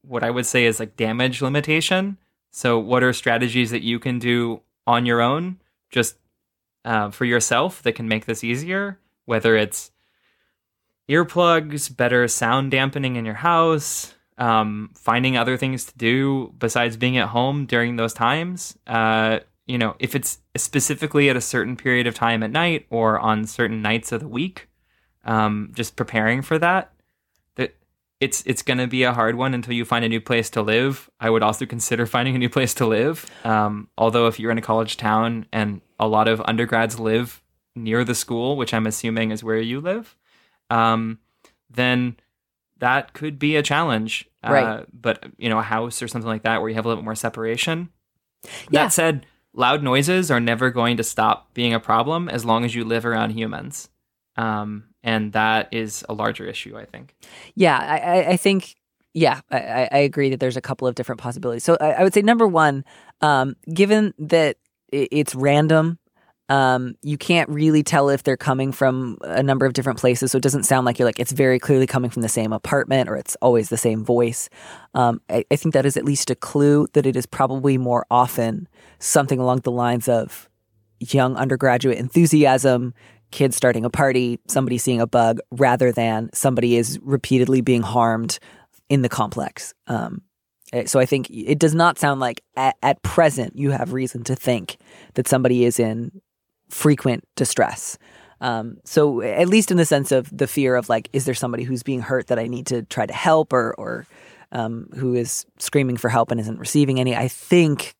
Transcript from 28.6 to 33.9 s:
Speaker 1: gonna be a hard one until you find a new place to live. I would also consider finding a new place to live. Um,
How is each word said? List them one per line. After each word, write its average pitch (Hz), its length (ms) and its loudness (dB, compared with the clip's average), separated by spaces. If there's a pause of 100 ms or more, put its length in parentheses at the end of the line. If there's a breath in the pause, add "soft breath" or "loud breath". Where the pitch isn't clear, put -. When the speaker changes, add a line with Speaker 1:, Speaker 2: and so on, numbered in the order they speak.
Speaker 1:
gonna 127 260 -2
be 127 160 -2
a 123 100 2
hard 117 220 0
one 131 180 -2
until 123 200 -6
you 117 120 -2
find 117 200 0
a 113 40 0
new 113 120 -2
place 117 300 -2
to 113 100 -2
live. 123 480 0 (100)
I 113 100 0
would 113 140 2
also 110 220 0
consider 117 400 -4
finding 127 300 -2
a 131 40 -2
new 123 100 -2
place 127 260 -2
to 131 100 -2
live. 120 440 -2 (140 loud breath)
Um, 104 540 -2